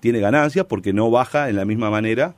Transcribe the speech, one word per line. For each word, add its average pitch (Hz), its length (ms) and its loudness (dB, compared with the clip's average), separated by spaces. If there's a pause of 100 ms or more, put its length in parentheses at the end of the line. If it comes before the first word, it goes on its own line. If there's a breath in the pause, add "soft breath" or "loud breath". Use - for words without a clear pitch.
tiene 117 180 2
ganancias 147 460 2
porque 98 280 -4
no 110 160 2
baja 127 400 0
en 104 60 -2
la 98 100 -2
misma 110 240 -2
manera 113 480 -2